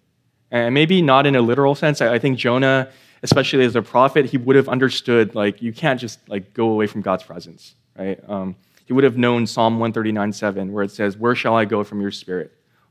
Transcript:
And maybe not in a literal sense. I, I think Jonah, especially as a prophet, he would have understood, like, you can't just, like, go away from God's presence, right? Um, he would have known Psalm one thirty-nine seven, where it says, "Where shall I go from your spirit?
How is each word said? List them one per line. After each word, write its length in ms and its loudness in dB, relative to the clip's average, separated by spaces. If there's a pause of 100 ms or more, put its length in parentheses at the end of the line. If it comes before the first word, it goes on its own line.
(500)
And 240 -2
maybe 280 4
not 260 4
in 80 4
a 60 4
literal 340 2
sense. 240 0
I, 140 0
I 60 0
think 180 0
Jonah, 500 0 (360)
especially 420 2
as 100 0
a 60 0
prophet, 460 2
he 100 -2
would 180 2
have 140 4
understood, 680 0
like, 260 -2
you 120 -6
can't 260 -2
just, 200 -12 (100)
like, 240 -10
go 160 0
away 180 0
from 140 -8
God's 220 -2
presence, 520 -20 (220)
right? 320 -8
Um, 260 -8 (300)
he 80 -6
would 100 4
have 140 2
known 300 2
Psalm 320 0
one 120 -2
thirty-nine 400 -2
seven, 400 -6
where 140 -4
it 60 -6
says, 260 -4
"Where 180 0
shall 220 0
I 80 2
go 180 -2
from 160 -10
your 120 -4
spirit? 420 -10 (380)